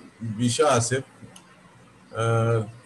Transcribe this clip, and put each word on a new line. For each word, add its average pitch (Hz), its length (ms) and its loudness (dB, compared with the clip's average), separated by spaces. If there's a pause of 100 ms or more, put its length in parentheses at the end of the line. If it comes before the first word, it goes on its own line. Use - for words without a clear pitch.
(220)
বিষয় 117 440 0
আছে, 127 300 2
আহ, - 1700 -4 (240)